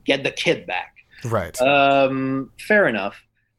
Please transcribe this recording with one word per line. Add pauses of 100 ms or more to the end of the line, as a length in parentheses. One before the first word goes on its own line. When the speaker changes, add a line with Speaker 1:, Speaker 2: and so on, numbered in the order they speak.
Speaker 1:
get
the
kid
back. (280)
Speaker 2:
Right.
Speaker 1:
Um,
fair
enough. (400)